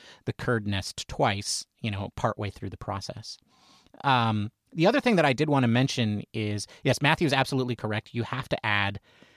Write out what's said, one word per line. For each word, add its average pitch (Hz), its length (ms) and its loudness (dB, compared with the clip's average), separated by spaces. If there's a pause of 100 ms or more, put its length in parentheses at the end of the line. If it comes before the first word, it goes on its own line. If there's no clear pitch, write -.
(260)
the - 60 -2
curd 113 340 -2
nest - 420 -4
twice, 104 560 -2 (160)
you 113 100 -4
know, 98 260 -6
partway 107 340 -2
through 98 200 -10
the - 60 -14
process. - 640 -10 (640)
Um, 113 460 2 (220)
the 160 140 2
other 247 140 4
thing 233 160 4
that 165 80 6
I 139 80 4
did 147 160 0
wanna 135 200 4
mention 113 640 2
is, 104 340 -4 (160)
yes, 131 180 2
Matthew 156 260 2
is 135 60 2
absolutely 131 440 0
correct. 107 380 -4
You 117 100 -2
have - 240 -6
to - 180 -4
add 101 340 0 (360)